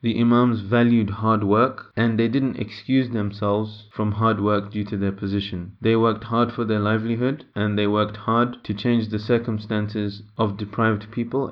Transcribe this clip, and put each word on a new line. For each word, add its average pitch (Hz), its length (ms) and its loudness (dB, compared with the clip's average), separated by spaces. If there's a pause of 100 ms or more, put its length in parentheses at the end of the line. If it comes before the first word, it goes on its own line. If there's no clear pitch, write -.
the 117 180 0
Imams 120 400 4
valued 117 480 4
hard 104 360 0
work 110 520 0
and 113 220 2
they 117 100 2
didn't 131 300 -2
excuse 127 500 -2
themselves 107 840 -2
from 107 220 -2
hard 110 260 2
work 104 320 0
due 104 140 -4
to 104 140 -4
their 98 140 0
position. 98 680 -6
They 113 160 4
worked 113 280 2
hard 117 280 0
for 120 140 -4
their 107 120 0
livelihood 113 760 0
and 104 240 0
they 104 80 2
worked 104 320 0
hard 120 460 0
to 107 100 -4
change 117 340 0
the 107 100 -4
circumstances 107 1040 -2 (120)
of 101 220 0
deprived 107 520 -2
people 120 420 -4